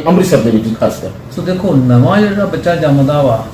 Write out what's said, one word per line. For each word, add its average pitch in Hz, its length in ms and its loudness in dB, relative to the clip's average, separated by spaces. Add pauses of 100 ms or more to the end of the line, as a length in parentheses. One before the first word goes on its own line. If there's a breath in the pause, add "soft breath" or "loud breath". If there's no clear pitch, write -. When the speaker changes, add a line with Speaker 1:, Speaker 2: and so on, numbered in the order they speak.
Speaker 1:
ਅੰਮ੍ਰਿਤਸਰ 175 300 2
ਦੇ 117 140 0
ਵਿੱਚ 110 280 -2
ਖਾਸ - 220 -2
ਕਰ। - 80 -10 (260)
Speaker 2:
ਸੋ 180 60 -6
ਦੇਖੋ, 180 340 -2
ਨਵਾਂ 131 460 4
ਜਿਹੜਾ 202 240 0
ਬੱਚਾ 170 300 -2
ਜੰਮਦਾ 143 460 2
ਵਾ, 117 320 0